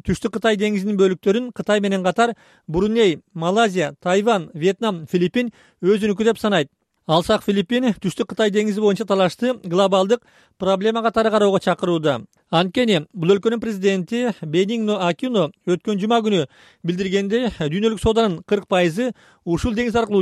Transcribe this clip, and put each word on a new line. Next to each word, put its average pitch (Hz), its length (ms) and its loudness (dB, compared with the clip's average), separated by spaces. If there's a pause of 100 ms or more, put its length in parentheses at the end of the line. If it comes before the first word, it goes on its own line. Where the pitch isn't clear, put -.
Түштүк 196 320 -4
Кытай 214 180 0
деңизинин 208 400 -2
бөлүктөрүн 196 560 0
Кытай 208 280 0
менен 196 240 0
катар 226 300 0 (320)
Бруней, 196 540 2 (140)
Малайзия, 180 640 0
Тайвань, 196 540 0
Вьетнам, 180 520 -2
Филиппин 196 460 -2 (300)
өзүнүкү 202 420 0
деп 226 140 0
санайт. 185 300 0 (400)
Алсак 175 340 2
Филиппин 214 540 0
Түштүк - 380 -6
Кытай 220 180 0
деңизи 208 300 -2
боюнча 202 260 2
талашты 196 460 0 (100)
глобалдык 196 560 2 (380)
проблема 196 420 0
катары 226 300 0
кароого 202 280 4
чакырууда. 160 680 0 (240)
Анткени 185 640 2
бул 175 180 2
өлкөнүн 220 300 0
президенти 202 800 -2
Бенигно 208 560 -2 (100)
Акино 208 400 -2 (160)
өткөн 180 320 -2
жума 220 240 0
күнү 208 240 0 (400)
билдиргендей, 196 640 -2 (100)
дүйнөлүк 196 440 -2
сооданын 214 420 0
кырк 208 240 -4
пайызы 185 460 0 (320)
ушул 180 260 -2
деңиз 226 240 -2
аркылуу 214 260 2